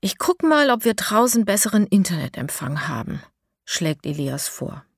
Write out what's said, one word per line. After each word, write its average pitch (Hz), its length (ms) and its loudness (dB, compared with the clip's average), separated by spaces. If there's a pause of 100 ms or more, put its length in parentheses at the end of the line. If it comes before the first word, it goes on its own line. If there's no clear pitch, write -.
Ich - 160 -4
guck - 260 0
mal, 294 260 4
ob 240 160 0
wir 226 80 4
draußen 233 520 2
besseren 208 420 2
Internetempfang 151 1000 -2
haben, 113 340 -6 (440)
schlägt 156 400 -4
Elias 143 420 -4
vor. - 380 -10 (120)